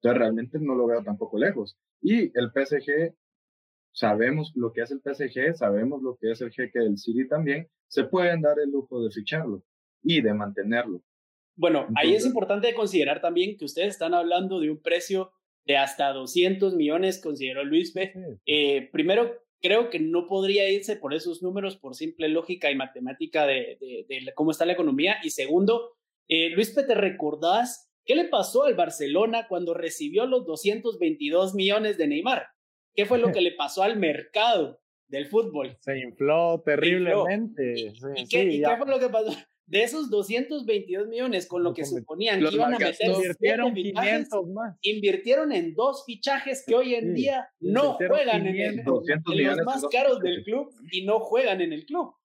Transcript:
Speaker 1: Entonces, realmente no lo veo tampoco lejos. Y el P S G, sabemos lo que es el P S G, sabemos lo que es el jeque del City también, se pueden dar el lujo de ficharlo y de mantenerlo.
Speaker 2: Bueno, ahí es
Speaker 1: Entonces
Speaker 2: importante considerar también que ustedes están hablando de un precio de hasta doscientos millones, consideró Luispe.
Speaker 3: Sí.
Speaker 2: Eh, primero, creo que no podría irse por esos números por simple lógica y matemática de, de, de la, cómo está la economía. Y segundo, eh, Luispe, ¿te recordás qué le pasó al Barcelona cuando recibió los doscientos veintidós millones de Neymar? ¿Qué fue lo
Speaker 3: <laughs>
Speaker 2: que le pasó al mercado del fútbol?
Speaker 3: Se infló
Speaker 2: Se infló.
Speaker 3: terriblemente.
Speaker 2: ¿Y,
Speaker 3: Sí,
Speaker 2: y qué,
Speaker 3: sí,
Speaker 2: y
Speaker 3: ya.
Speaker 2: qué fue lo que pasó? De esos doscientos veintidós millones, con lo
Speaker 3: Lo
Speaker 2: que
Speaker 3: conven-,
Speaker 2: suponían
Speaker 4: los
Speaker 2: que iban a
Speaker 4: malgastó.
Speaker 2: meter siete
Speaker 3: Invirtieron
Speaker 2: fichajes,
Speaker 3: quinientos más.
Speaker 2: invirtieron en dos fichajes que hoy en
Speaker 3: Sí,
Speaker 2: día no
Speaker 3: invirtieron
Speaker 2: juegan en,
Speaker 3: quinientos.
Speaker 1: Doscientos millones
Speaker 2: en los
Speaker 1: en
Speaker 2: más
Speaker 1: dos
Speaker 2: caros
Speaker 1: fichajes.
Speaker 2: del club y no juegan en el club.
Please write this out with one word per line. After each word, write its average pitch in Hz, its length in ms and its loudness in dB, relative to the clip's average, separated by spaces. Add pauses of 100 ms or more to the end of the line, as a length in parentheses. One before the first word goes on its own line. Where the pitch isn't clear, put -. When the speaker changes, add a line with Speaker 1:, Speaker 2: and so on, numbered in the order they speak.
Speaker 1:
Entonces, 123 180 4
realmente 117 420 0
no 139 140 -2
lo 123 120 2
veo 117 160 2
tampoco 104 360 -6
lejos. 131 380 -2 (240)
Y 214 380 2
el 120 140 -2
P 139 100 0
S 139 160 -2
G, 156 360 0 (800)
sabemos 123 600 0
lo 117 180 -2
que 117 100 -4
es 117 80 -6
el 135 100 -8
P 139 120 -6
S 139 160 -4
G, 143 260 0
sabemos 123 480 0
lo 127 180 -6
que 110 100 0
es 113 100 -4
el 120 120 -6
jeque 127 280 -4
del 104 180 2
City 117 280 -2
también, 147 420 -2 (200)
se - 160 0
pueden 175 380 2
dar 147 200 4
el 143 80 0
lujo 131 320 -2
de 113 80 -2
ficharlo 110 540 -6 (380)
y 160 180 2
de 107 140 4
mantenerlo. 104 680 -2 (540)
Speaker 2:
Bueno, 151 300 2 (100)
ahí 156 120 4
es 214 160 4
Speaker 1:
Entonces - 20 4
Speaker 2:
importante 220 480 0
considerar 180 480 2
también 180 340 0
que 156 80 -12
ustedes 165 300 -2
están 170 180 -2
hablando 175 480 0
de 151 100 0
un 151 120 -6
precio 185 500 -2 (320)
de 143 140 4
hasta 139 340 0
doscientos 180 640 2
millones, 170 440 2
consideró 135 440 -6
Luispe. 175 480 0
Speaker 3:
Sí. 185 80 -16 (240)
Speaker 2:
Eh, 143 480 2
primero, 196 480 2 (220)
creo 220 260 2
que 180 100 -6
no 165 300 0
podría 196 420 2
irse 202 260 -2
por 139 180 -6
esos 165 280 -6
números 190 360 -4
por 127 160 -14
simple 160 340 -4
lógica 165 420 -2
y 143 60 0
matemática 135 680 -2
de, 123 340 -2
de, 123 260 -12
de 131 140 -8
la, 127 140 -12
cómo 156 160 0
está 156 160 0
la 180 80 2
economía. 165 500 0
Y 156 60 -4
segundo, 190 680 0 (320)
eh, 165 220 2
Luispe, 220 340 0
¿te 262 100 2
recordás 185 960 0 (140)
qué 240 100 2
le 330 140 2
pasó 254 360 2
al 277 100 4
Barcelona 175 720 0
cuando - 240 -2
recibió 165 540 -2
los 254 200 0
doscientos 202 520 -2
veintidós 165 560 0
millones 202 420 0
de 160 100 0
Neymar? 175 420 -2 (460)
¿Qué 202 120 2
fue 247 120 2
lo 233 100 4
Speaker 3:
<laughs> 185 100 0
Speaker 2:
que - 20 4
le 175 120 2
pasó 160 300 -2
al 214 160 2
mercado 185 800 0 (300)
del 139 180 -6
fútbol? 151 540 0
Speaker 3:
Se 135 180 -4
infló - 0 -
Speaker 2:
Se 131 40 -6
infló. 160 600 2
Speaker 3:
terriblemente. 175 1080 2
Speaker 2:
¿Y, 113 240 -6
Speaker 3:
Sí, 127 180 -14
Speaker 2:
y 127 140 -8
qué, - 140 2
Speaker 3:
sí, 170 140 2
Speaker 2:
y 143 40 0
Speaker 3:
ya. 147 100 4
Speaker 2:
qué - 140 2
fue 277 80 -2
lo 262 80 0
que 247 80 0
pasó? 220 240 0 (360)
De 196 140 2
esos 247 280 -4
doscientos 233 540 -2
veintidós 202 440 -2
millones, 226 400 -4
con 180 160 -2
lo 170 60 2
Speaker 3:
Lo - 40 -6
Speaker 2:
que 160 80 -6
Speaker 3:
conven-, 135 200 -4
Speaker 2:
suponían 190 380 0
Speaker 4:
los 156 100 4
Speaker 2:
que 143 60 0
iban 240 180 4
a 233 40 -2
Speaker 4:
malgastó. 147 260 -2
Speaker 2:
meter 185 120 2
siete 185 100 0 (400)
Speaker 3:
Invirtieron 240 80 0
Speaker 2:
fichajes, 196 300 -4
Speaker 3:
quinientos 208 460 -2
más. 202 300 -8
Speaker 2:
invirtieron 214 720 0
en 165 220 -2
dos 269 320 0
fichajes 269 580 -4
que 226 120 2
hoy 254 180 2
en 233 220 -2
Speaker 3:
Sí, 254 60 0
Speaker 2:
día 262 260 -2 (100)
no 202 240 2
Speaker 3:
invirtieron 185 340 2
Speaker 2:
juegan 233 300 2
en, 190 60 -2
Speaker 3:
quinientos. 208 320 -4 (100)
Speaker 1:
Doscientos 160 400 -2
millones 139 160 4
Speaker 2:
en 147 60 0
los - 20 -4
Speaker 1:
en 165 60 0
Speaker 2:
más 269 180 -2
Speaker 1:
dos - 80 -4
Speaker 2:
caros 254 280 2
Speaker 1:
fichajes. 180 180 -2
Speaker 2:
del - 80 -12
club 247 260 -4 (220)
y 185 120 -4
no 208 140 2
juegan 226 440 0
en 165 100 -2
el 151 120 -10
club. 302 300 -6 (140)